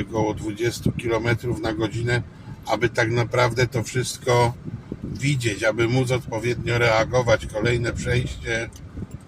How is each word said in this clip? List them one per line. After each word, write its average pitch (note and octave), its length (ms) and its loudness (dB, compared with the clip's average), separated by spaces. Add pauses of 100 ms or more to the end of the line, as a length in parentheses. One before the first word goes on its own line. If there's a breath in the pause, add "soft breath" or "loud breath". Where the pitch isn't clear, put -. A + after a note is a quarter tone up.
około A2 240 0
dwudziestu G#2+ 580 -2
kilometrów A#2 720 0
na A2+ 120 -2
godzinę, A#2 480 0 (440 loud breath)
aby A2+ 240 2
tak A2+ 220 2
naprawdę A#2+ 560 2
to A2+ 160 -2
wszystko A#2+ 680 2 (500)
widzieć, A#2+ 600 -2
aby A2+ 240 2
móc B2+ 240 2
odpowiednio A#2+ 680 -2
reagować. A2+ 680 4
Kolejne A#2 480 0
przejście. A#2 760 -2 (580)